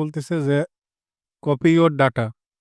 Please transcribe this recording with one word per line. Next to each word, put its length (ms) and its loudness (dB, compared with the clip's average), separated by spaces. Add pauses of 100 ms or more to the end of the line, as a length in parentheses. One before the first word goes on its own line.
বলতেছে 340 -6 (120)
যে 120 0 (880)
copy 320 0
your 120 4 (100)
data, 260 0 (340)